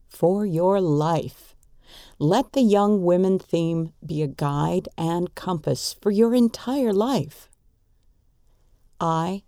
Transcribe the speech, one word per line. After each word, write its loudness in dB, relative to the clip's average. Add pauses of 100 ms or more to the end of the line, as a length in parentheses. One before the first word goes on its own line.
for 0
your 0
life. -2 (640)
Let 2
the 2
young 4
women 2
theme -2 (120)
be -4
a 0
guide -2 (100)
and -4
compass -6
for 0
your 2
entire 0
life. -2 (1500)
I -4